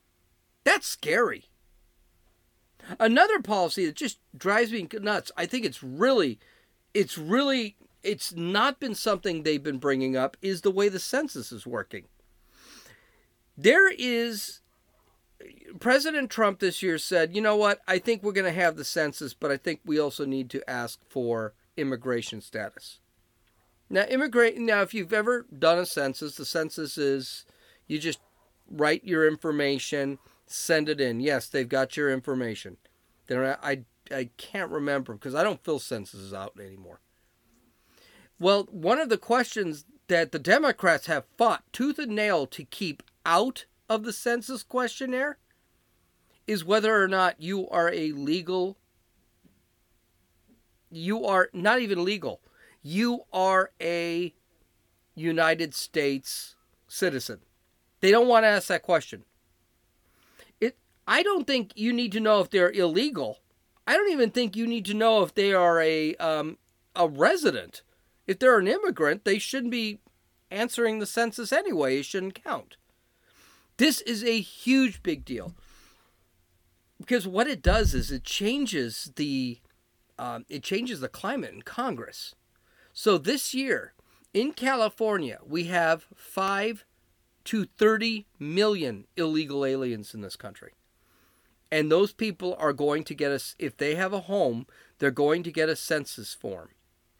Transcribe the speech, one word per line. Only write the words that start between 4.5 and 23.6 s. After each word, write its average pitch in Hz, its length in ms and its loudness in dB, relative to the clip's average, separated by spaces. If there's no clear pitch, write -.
me 202 160 -6
nuts, 202 380 -4
I 170 80 -2
think 240 180 -4
it's 156 180 -6
really, 151 580 2
it's 196 240 0
really, 233 600 0
it's - 320 -4
not 202 480 0
been 233 140 -6
something 180 480 -2
they've 151 200 0
been 143 140 -4
bringing 131 400 0
up, 131 240 -2
is 190 200 -4
the 196 100 2
way 202 180 4
the 190 100 -4
census 254 540 -4
is 107 120 -14
working. 110 420 -8
There 302 320 6
is, 233 720 -4
President 277 500 2
Trump 202 300 0
this 185 220 -2
year 170 160 0
said, 170 380 0
"You 208 60 -2
know 214 140 4
what? 208 320 2
I 185 120 2
think 202 240 -2
we're 208 80 -2
gonna 190 200 0
have 165 240 2
the 151 80 -10
census, 147 500 -4
but 147 180 -2
I 139 60 0
think 160 280 -4
we 151 140 0
also 147 260 -2
need 135 240 -4
to - 200 -8
ask 120 380 -8
for 117 460 -4
immigration 123 640 -4
status." - 580 -12